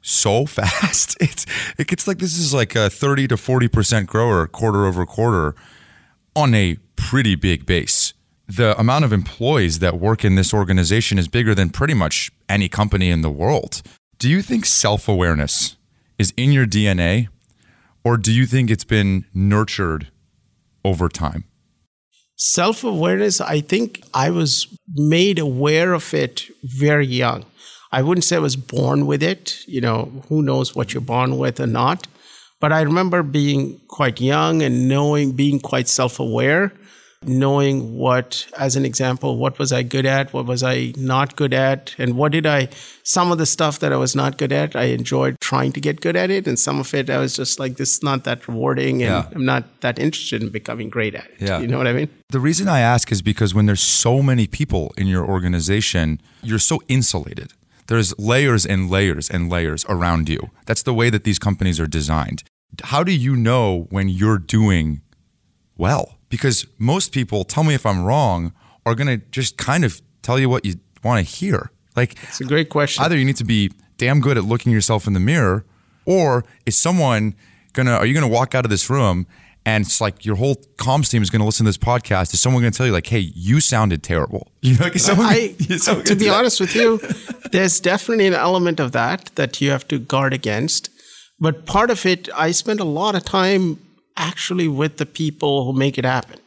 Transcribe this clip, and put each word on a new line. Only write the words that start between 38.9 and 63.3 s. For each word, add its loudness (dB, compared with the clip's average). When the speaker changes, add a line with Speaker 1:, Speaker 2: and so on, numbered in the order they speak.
Speaker 2:
what -4
was -2
I 0
good -2
at, 0
what -6
was -4
I -2
not -2
good 0
at, -2
and -2
what 0
did -2
I, 0
some 0
of 0
the 0
stuff 0
that 0
I 0
was -2
not -2
good -2
at, -2
I -2
enjoyed -2
trying -2
to -8
get -4
good -2
at 0
it, -2
and -2
some -2
of -8
it -4
I -2
was -4
just -4
like, -6
"This -4
is -6
not -4
that -8
rewarding, -2
and 0
Speaker 1:
Yeah. -2
Speaker 2:
I'm -4
not -2
that -4
interested -4
in -6
becoming -10
great -4
at -14
it." -20
Speaker 1:
Yeah. -2
Speaker 2:
You -6
know -2
what -2
I 0
mean? -4
Speaker 1:
The -2
reason 0
I 4
ask 2
is 0
because 0
when 4
there's 2
so 2
many 2
people -4
in 0
your 0
organization, 0
you're 0
so -4
insulated. -2
There's 2
layers 2
and 0
layers 0
and -2
layers -2
around 0
you. -4
That's -2
the -2
way 2
that -2
these 0
companies 0
are -2
designed. -2
How 0
do 0
you 0